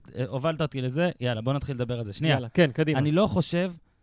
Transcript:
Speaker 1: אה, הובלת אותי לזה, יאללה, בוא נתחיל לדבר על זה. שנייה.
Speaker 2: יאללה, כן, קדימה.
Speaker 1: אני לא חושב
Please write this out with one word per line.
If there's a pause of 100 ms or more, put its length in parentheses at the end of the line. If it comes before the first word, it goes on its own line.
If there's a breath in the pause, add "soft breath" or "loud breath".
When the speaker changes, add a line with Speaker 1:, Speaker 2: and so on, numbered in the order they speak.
(160)
Speaker 1:
אה,
הובלת
אותי
לזה, (100)
יאללה,
בוא
נתחיל
לדבר
על
זה.
שנייה.
Speaker 2:
יאללה,
כן,
קדימה.
Speaker 1:
אני
לא
חושב (320)